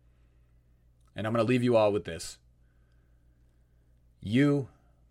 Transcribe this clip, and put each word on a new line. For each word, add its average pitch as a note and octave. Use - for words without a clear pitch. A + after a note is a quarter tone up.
And G2+
I'm A2
gonna A#2
leave B2
you A#2+
all G#2+
with G#2
this. -
You, C#3